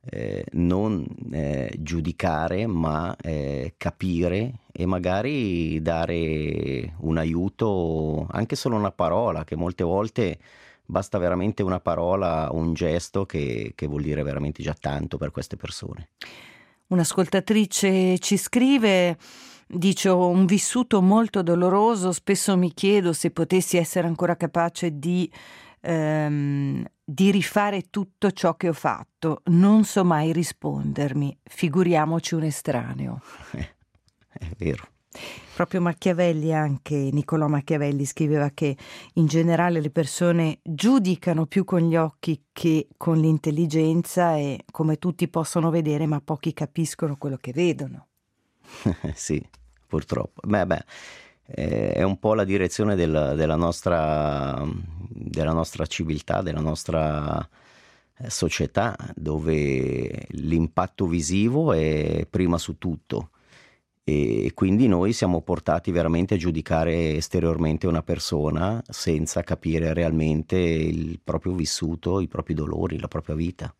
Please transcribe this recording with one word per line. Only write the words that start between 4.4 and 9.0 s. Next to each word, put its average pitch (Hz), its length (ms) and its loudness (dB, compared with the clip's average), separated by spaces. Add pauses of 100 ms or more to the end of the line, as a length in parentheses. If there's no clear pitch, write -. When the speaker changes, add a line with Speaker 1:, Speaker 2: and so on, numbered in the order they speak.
Speaker 1:
e - 160 -4
magari 90 960 0
dare 80 1160 -2
un 80 180 0
aiuto, 82 1120 0
anche 110 240 -2
solo 120 220 -2
una 104 160 0
parola, 85 500 0